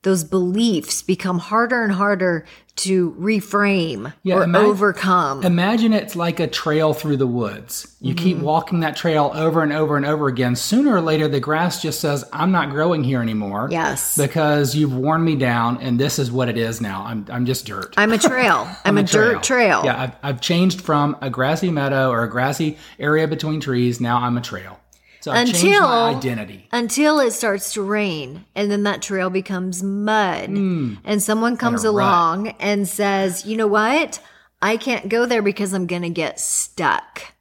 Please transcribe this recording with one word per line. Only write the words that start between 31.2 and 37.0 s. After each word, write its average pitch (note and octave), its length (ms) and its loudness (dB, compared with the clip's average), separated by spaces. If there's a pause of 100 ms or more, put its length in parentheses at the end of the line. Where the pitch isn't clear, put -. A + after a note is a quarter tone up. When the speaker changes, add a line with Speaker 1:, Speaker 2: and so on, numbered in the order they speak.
Speaker 1:
someone A3+ 300 0
Speaker 2:
And B3+ 60 -6
Speaker 1:
comes A#3 240 -2
Speaker 2:
a A3 40 2
rut. G#3 80 2 (120)
Speaker 1:
along F3 400 0 (120)
and G3+ 280 0
says, G3 560 -2
"You A3 140 -4
know A3 80 0
what? A3 540 2 (420)
I G#3+ 160 0
can't A3+ 320 -4
go A#3 160 2
there A#3 160 0
because G3+ 320 -2
I'm F#3 140 -2
gonna F3 240 -4
get E3 280 -4
stuck." - 840 -2 (180)